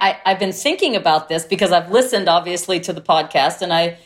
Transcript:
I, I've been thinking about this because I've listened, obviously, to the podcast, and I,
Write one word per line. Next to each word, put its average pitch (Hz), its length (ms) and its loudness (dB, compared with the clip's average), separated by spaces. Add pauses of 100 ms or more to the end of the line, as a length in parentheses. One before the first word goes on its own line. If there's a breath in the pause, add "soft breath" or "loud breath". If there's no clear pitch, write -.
I, 196 260 0
I've 190 120 2
been 190 140 -4
thinking 294 440 -2
about 156 320 0
this 165 160 -4
because 185 280 0
I've 170 180 2
listened, 220 380 2
obviously, 175 520 0
to 175 120 -8
the 165 80 -8
podcast, 156 600 0
and 175 100 -4
I, 170 340 -2